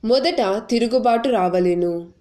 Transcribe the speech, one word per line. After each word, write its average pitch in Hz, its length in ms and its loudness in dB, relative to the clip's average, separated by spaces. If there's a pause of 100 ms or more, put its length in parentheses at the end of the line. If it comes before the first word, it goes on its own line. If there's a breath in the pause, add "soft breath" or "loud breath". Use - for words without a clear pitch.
మొదట 262 360 0 (300)
తిరుగుబాటు 233 580 0
రావలెను. 175 920 0